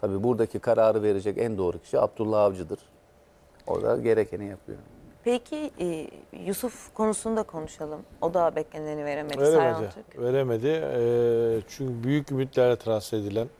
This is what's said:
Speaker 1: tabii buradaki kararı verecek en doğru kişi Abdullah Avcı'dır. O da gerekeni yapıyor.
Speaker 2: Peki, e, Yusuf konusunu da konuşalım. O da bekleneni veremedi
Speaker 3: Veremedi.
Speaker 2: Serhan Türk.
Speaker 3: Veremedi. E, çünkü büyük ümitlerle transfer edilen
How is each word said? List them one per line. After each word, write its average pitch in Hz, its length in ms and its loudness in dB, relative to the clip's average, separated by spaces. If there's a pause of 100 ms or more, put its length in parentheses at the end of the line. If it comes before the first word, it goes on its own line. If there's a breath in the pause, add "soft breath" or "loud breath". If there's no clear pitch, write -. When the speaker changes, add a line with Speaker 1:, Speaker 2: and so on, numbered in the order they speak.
Speaker 1:
tabii 98 220 -2
buradaki 113 360 0
kararı 110 440 4
verecek 101 340 0
en 110 200 -2
doğru 87 220 -2
kişi - 200 -2
Abdullah 107 420 0
Avcı'dır. 90 380 0 (880)
O 87 140 -2
da 113 160 2
gerekeni 107 500 0
yapıyor. 101 300 -14 (460)
Speaker 2:
Peki, 262 560 -4
e, 165 280 -6 (380)
Yusuf - 480 -8
konusunu 220 440 -4
da 220 60 -2
konuşalım. 156 560 -12 (220)
O 170 120 0
da 170 220 2
bekleneni 151 500 -6
veremedi 147 320 -6
Speaker 3:
Veremedi. 147 180 6
Speaker 2:
Serhan 160 340 2
Türk. - 320 -16
Speaker 3:
Veremedi. 123 460 0
E, 147 340 0 (640)
çünkü 123 360 -8
büyük 143 280 0
ümitlerle 131 440 2
transfer 110 420 -2
edilen 104 300 -2 (120)